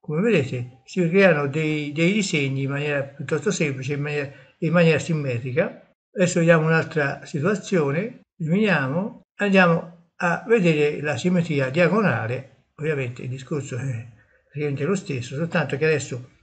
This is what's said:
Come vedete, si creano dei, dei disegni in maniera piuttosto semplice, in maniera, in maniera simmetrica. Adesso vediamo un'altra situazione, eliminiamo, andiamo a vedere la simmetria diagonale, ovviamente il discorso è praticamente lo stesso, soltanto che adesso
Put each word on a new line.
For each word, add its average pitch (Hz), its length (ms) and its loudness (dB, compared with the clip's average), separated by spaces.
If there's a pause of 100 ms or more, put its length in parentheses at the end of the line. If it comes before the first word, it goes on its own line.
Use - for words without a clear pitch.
Come 160 200 -4
vedete, 143 600 0
si 175 260 -2
creano 170 380 4
dei, 151 460 -2
dei 165 180 2
disegni 143 520 0
in 135 60 -2
maniera 143 320 -2
piuttosto 147 480 -4
semplice, 139 440 -2
in 143 80 -4
maniera, 147 300 -6 (280)
in 160 140 0
maniera 165 260 6
simmetrica. 139 880 -4 (240)
Adesso 180 260 2
vediamo 165 260 6
un'altra 160 600 0
situazione, 175 1000 -2 (140)
eliminiamo, 175 840 0 (160)
andiamo 190 560 4 (240)
a - 300 -2
vedere 160 540 2
la 143 160 -2
simmetria 160 520 0
diagonale, 143 1040 0
ovviamente 139 480 -4
il 127 60 -8
discorso 123 460 -8
è 120 320 -6 (380)
praticamente 143 400 -4
lo 196 100 0
stesso, 135 400 -6
soltanto 160 400 -2
che 135 80 -2
adesso 139 460 -2 (140)